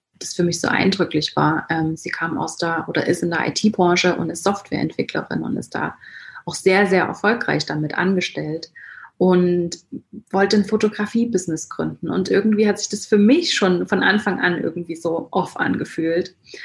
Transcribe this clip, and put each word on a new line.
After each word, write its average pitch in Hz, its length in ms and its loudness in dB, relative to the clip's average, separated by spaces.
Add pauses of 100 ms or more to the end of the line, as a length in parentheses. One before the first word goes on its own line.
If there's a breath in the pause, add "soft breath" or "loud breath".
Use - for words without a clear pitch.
(200)
das - 140 -10
für 180 100 0
mich 170 160 0
so - 80 0
eindrücklich 180 680 0
war. 151 340 2
Ähm, 160 260 0
sie 170 140 -12
kam 165 280 -4
aus - 200 -6
der, 165 320 -4
oder 160 180 -2
ist 175 160 0
in 175 80 -2
der 165 160 -2
I-T-Branche 180 680 2
und 165 140 -4
ist 170 140 -8
Softwareentwicklerin - 1000 -4
und - 160 -4
ist - 160 -10
da 156 220 -6 (500 loud breath)
auch 165 100 -8
sehr, 190 300 4
sehr 185 200 2
erfolgreich 202 600 -2
damit 151 320 -4
angestellt, 175 720 -2 (460 loud breath)
und 180 640 2 (500)
wollte 196 280 4
ein 202 80 4
Fotografie-Business 214 1040 -2
gründen. 160 400 -6
Und 180 200 -2
irgendwie 208 380 4
hat 196 120 2
sich - 100 -6
das - 160 -6
für 214 120 4
mich 269 360 6
schon 180 340 2
von 202 160 0
Anfang 196 360 2
an 175 220 0
irgendwie 165 340 -6
so 165 360 -4
off - 260 -2
angefühlt. 170 800 -2 (300 loud breath)